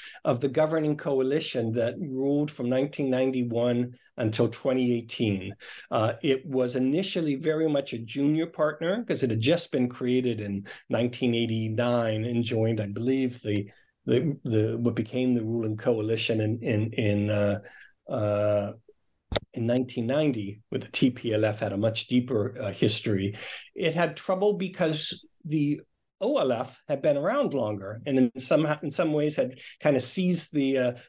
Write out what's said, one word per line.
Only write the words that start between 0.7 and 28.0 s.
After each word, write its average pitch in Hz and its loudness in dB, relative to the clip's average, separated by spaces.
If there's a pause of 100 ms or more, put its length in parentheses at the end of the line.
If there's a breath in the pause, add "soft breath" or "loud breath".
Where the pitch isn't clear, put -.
coalition 135 0
that 120 0
ruled 143 0
from 120 -4
nineteen 139 0
ninety-one 123 2 (200 loud breath)
until 113 2
twenty 127 0
eighteen. 104 -2 (380 loud breath)
Uh, 113 2
it 135 0
was 127 0
initially 151 0
very 156 0
much 139 0
a 123 -6
junior 143 0
partner 165 -2
'cause 151 -2
it 120 2
had 110 0
just 165 2
been 123 2
created 123 0
in 101 -6 (220 loud breath)
nineteen 120 0
eighty-nine 113 0
and 117 0
joined, 113 2
I 104 -2
believe, 123 -2
the, 104 -2 (360 loud breath)
the, 139 2
the, 110 2
what 120 0
became 127 0
the 117 2
ruling 110 -2
coalition 110 0
in, 107 0
in, 110 0
in, 104 2
uh, 104 2 (480 loud breath)
uh, 104 0 (800)
in 117 -4
nineteen 120 0
ninety, 123 0
where 127 -4
the - -10
T - 2
P 120 -2
L 104 2
F 104 0
had 101 -2
a 98 -4
much 110 0
deeper, 123 0
uh, 101 -4
history. 104 0 (400 loud breath)
It 160 -2
had 165 0
trouble 190 0
because 170 -4 (160)
the 147 -2 (400)
O 262 0
L 139 2
F 123 -6
had 135 -2
been 170 4
around 202 0
longer 107 -4